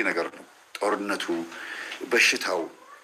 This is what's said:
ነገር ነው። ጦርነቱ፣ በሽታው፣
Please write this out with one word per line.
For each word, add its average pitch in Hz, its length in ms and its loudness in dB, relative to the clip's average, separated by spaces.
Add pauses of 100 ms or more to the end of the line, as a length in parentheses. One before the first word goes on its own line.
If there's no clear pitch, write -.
ነገር 85 260 2
ነው። - 160 -14 (300)
ጦርነቱ፣ 101 500 0 (760)
በሽታው፣ - 600 4 (440)